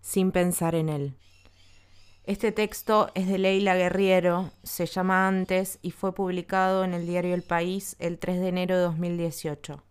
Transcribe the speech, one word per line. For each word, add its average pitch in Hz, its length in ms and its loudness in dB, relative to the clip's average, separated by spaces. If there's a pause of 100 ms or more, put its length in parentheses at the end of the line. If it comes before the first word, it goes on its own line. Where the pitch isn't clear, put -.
sin 185 300 0
pensar 175 440 2
en 156 140 0
él. 143 260 -4 (1120)
Este 202 240 0
texto 214 640 2
es 185 140 0
de 190 80 2
Leila 190 380 2
Guerriero, 185 760 2 (100)
se - 240 -4
llama 190 440 2
Antes 190 520 -2
y 175 100 -6
fue 190 220 -4
publicado 190 720 0
en 185 100 -2
el 170 140 -4
diario 180 260 0
El 175 80 -2
País 180 580 -4
el 170 200 -4
tres 180 220 -2
de 185 80 0
enero 180 260 0
de 180 60 4
dos 175 160 0
mil 175 200 -2
dieciocho. 156 720 -8